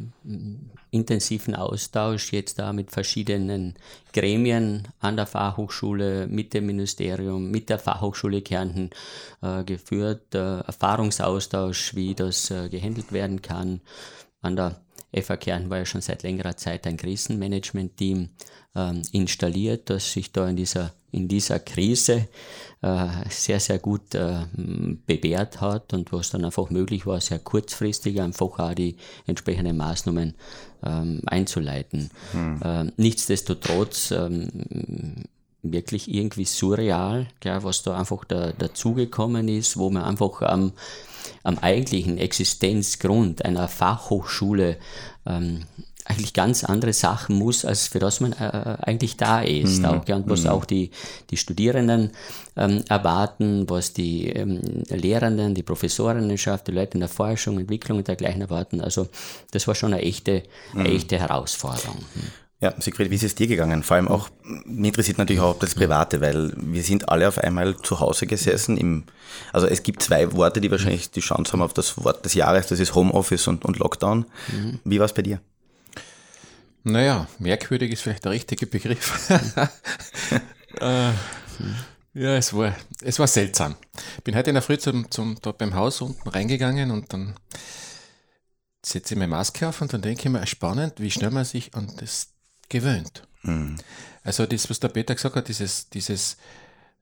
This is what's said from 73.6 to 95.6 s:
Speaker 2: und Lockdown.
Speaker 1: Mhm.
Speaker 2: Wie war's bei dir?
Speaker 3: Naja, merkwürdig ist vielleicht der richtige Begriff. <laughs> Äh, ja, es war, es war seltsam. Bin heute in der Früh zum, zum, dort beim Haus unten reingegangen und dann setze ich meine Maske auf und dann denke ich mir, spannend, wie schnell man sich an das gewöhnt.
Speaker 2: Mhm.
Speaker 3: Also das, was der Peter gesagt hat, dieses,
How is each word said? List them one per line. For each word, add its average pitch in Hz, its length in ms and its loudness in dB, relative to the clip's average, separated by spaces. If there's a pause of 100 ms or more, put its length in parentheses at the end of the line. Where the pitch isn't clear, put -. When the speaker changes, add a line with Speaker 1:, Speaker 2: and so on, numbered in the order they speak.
Speaker 2:
und - 160 0
Lockdown. 113 460 2 (240)
Speaker 1:
Mhm. 110 340 -4
Speaker 2:
Wie 101 160 2
war's 107 140 4
bei 107 80 0
dir? 98 180 -2 (1500)
Speaker 3:
Naja, 113 420 4 (120)
merkwürdig 113 540 0
ist - 80 -6
vielleicht 107 240 -4
der 98 80 2
richtige - 340 -4
Begriff. - 600 -2
<laughs> 139 400 4 (1120)
Äh, 127 300 2 (1000)
ja, 135 220 2
es 123 180 2
war, 104 220 2 (260)
es - 180 -2
war 143 80 6
seltsam. 90 480 2 (480)
Bin 107 120 0
heute 131 140 4
in 143 60 4
der 127 60 6
Früh 147 160 2
zum, 123 340 0
zum, 110 300 -4
dort - 180 -6
beim 101 160 0
Haus 104 260 2
unten 127 260 -6
reingegangen 127 640 0
und 107 220 -4
dann 98 220 -6 (1500)
setze - 300 -4
ich 101 40 0
meine 92 120 2
Maske 92 380 0
auf 156 140 -4
und 143 120 -2
dann 107 80 -2
denke 110 220 -2
ich 139 60 2
mir, 107 180 0
spannend, 143 500 -2
wie 214 140 -2
schnell 104 200 0
man 131 140 0
sich - 300 -6
an 107 220 -6
das - 320 -8 (380)
gewöhnt. 117 600 -2 (160)
Speaker 2:
Mhm. 78 320 -2 (480)
Speaker 3:
Also 110 220 2
das, - 240 -2
was 113 100 -4
der 123 100 0
Peter 110 260 -2
gesagt - 200 -4
hat, 127 120 -2
dieses, 104 420 -4